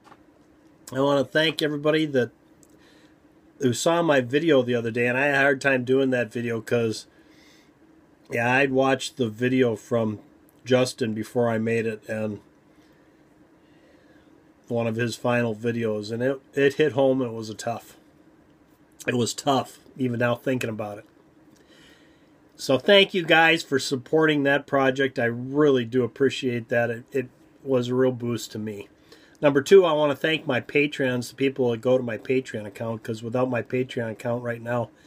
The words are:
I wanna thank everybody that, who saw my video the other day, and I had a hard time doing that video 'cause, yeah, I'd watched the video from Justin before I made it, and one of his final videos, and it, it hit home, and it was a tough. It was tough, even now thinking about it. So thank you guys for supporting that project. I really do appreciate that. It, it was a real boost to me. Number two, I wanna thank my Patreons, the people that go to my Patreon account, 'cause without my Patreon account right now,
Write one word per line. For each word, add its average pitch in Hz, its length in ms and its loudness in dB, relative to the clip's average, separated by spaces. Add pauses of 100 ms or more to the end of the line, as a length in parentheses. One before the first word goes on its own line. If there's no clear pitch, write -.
(960)
I 135 60 -2
wanna 143 260 2
thank 156 340 0
everybody 151 460 0
that, 127 240 0 (1300)
who 123 160 0
saw 170 260 0
my 147 220 2
video 139 400 2
the 120 120 -2
other 117 160 -2
day, 120 160 0
and 123 120 0
I 139 80 0
had 143 80 0
a 139 60 2
hard 139 200 2
time 135 240 0
doing 131 240 2
that 123 240 -2
video 117 300 -4
'cause, 117 440 -2 (1300)
yeah, 120 220 0
I'd 139 180 2
watched 135 460 0
the 120 100 -2
video 123 480 0
from 107 440 -2 (440)
Justin 127 480 0
before 117 380 -2
I 113 80 -2
made 113 260 -2
it, 110 240 -6
and 107 320 -6 (2250)
one 117 180 -2
of 113 100 -2
his 113 200 -4
final 120 380 0
videos, 110 560 -4
and 117 120 -6
it, 135 180 -2 (140)
it 139 220 2
hit 151 160 2
home, 131 280 2
and 120 100 -4
it 113 60 -10
was 110 140 -10
a 104 40 -12
tough. - 440 -10 (1080)
It 123 100 -2
was 117 180 -2
tough, - 460 -2 (180)
even 123 200 -2
now 120 160 0
thinking 123 360 -4
about 104 260 -10
it. 107 80 -20 (1500)
So 131 200 0
thank 196 340 6
you 180 100 0
guys 160 400 4
for 135 160 -2
supporting 147 640 0
that 139 220 0
project. 135 520 0
I 120 80 0
really 131 580 2
do 120 200 0
appreciate 120 680 -2
that. 120 180 2
It, 117 240 -8
it 127 160 -4 (340)
was 127 260 0
a 127 60 -2
real 131 180 2
boost 120 400 -6
to 110 60 -10
me. 107 300 -10 (540)
Number 143 180 4
two, 190 240 8
I 160 80 2
wanna 147 240 0
thank 160 300 -2
my 120 160 0
Patreons, 135 680 -2
the - 60 -20
people 131 360 0
that 113 120 -4
go 127 160 4
to 123 40 -2
my 117 140 -6
Patreon 127 480 -4
account, 113 380 -8
'cause 110 200 -8
without 127 280 -2
my 117 100 -2
Patreon 123 500 -4
account 120 320 -6
right 117 200 -8
now, 120 260 -4 (180)